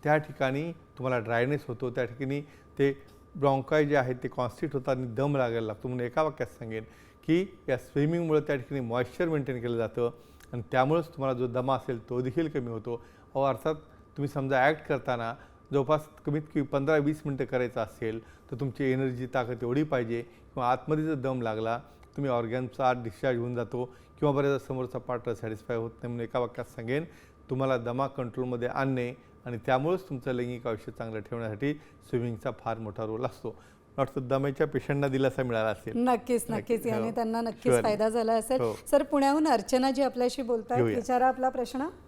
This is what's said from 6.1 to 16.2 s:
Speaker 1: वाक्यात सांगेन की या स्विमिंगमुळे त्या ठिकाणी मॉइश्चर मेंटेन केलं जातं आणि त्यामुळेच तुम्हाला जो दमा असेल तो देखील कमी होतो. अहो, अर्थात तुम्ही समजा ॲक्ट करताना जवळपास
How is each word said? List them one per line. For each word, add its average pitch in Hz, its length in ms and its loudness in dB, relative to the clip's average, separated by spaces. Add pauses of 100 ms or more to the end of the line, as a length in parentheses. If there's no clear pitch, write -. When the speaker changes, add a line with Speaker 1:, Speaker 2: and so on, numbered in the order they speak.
Speaker 1:
वाक्यात 131 240 -2
सांगेन 110 360 -10 (440)
की 180 320 2 (100)
या 127 80 2
स्विमिंगमुळे 156 640 2
त्या 151 140 0
ठिकाणी 135 260 -4
मॉइश्चर 123 480 -2
मेंटेन 135 320 -2
केलं 120 160 -2
जातं 113 320 0 (440)
आणि 120 80 -4 (100)
त्यामुळेच 143 360 4
तुम्हाला 131 320 -2
जो 127 80 0
दमा 127 280 0
असेल 117 340 -6
तो 123 120 -2
देखील 147 280 0
कमी 131 220 -4
होतो. 113 220 -6 (420)
अहो, 135 80 2
अर्थात 139 320 0 (420)
तुम्ही 143 100 -4
समजा 135 380 2
ॲक्ट 151 220 2
करताना 120 480 -2 (380)
जवळपास 143 360 2 (160)